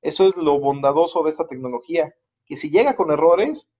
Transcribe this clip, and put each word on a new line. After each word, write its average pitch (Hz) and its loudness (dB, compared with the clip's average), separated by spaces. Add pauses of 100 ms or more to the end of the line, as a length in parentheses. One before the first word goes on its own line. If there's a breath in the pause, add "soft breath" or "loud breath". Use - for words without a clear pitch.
Eso 175 2
es 185 0
lo 147 0
bondadoso 143 0
de 156 0
esta 160 -8
tecnología, 127 -6 (320)
que 151 -12
si 156 -8
llega 247 2
con 165 -2
errores 175 2 (120)